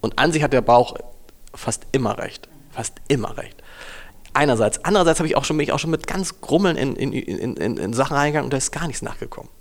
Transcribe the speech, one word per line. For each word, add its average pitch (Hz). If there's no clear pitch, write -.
Und -
an 160
sich 156
hat 135
der 127
Bauch 120
fast -
immer 113
recht. -
Fast -
immer 117
recht. -
Einerseits. 120
Andererseits 170
hab 165
ich 160
auch -
schon, 156
bin 147
ich -
auch -
schon 160
mit 160
ganz -
Grummeln 175
in, 135
in, 135
in, -
in, 101
in 98
Sachen 135
reingegangen 147
und 131
da 135
ist -
gar 156
nichts 147
nachgekommen. -